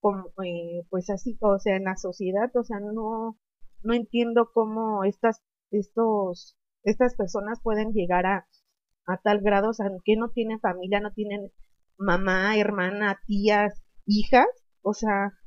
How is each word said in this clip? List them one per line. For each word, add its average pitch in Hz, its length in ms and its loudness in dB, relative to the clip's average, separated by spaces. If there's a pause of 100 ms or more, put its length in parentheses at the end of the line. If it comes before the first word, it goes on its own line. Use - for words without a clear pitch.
Como, 190 320 -2 (120)
eh, 170 460 -8
pues 180 180 -4
así, 208 320 -6
o 202 200 4
sea, 196 160 0
en 190 80 -4
la 190 120 -4
sociedad, 196 600 -2
o 240 80 0
sea, 220 160 -8
no, 220 580 -6 (460)
no 226 100 0
entiendo 233 580 0
cómo 220 520 -2
estas, 220 360 0 (300)
estos, 208 880 -2 (240)
estas 247 320 2
personas 208 480 -4
pueden 214 300 -2
llegar 180 340 2
a, 196 220 -2 (580)
a 185 120 -2
tal 208 220 2
grado, 202 300 2
o - 20 -4
sea, 208 160 -4 (160)
que 214 120 4
no 226 140 -4
tienen 220 280 -4
familia, 185 400 -2
no 208 140 -4
tienen 208 400 -6 (440)
mamá, 190 640 2
hermana, 202 680 0
tías, 208 560 2 (200)
hijas, 220 440 6 (340)
o 208 120 -2
sea 202 360 0 (160)